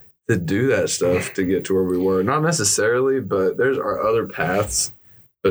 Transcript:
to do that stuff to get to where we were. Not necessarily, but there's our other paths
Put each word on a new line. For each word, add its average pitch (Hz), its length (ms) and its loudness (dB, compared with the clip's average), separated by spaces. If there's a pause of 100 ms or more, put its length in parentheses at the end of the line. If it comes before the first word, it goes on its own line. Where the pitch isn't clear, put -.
(300)
to 110 80 2
do 98 300 0
that 101 220 2
stuff 90 440 0
to 98 100 -2
get 90 220 0
to 95 80 -2
where 95 100 2
we 90 140 0
were. 92 260 2
Not 139 200 0
necessarily, 135 760 0
but 95 380 -2
there's 127 200 2
our - 300 -4
other 113 200 0
paths 95 640 -2 (580)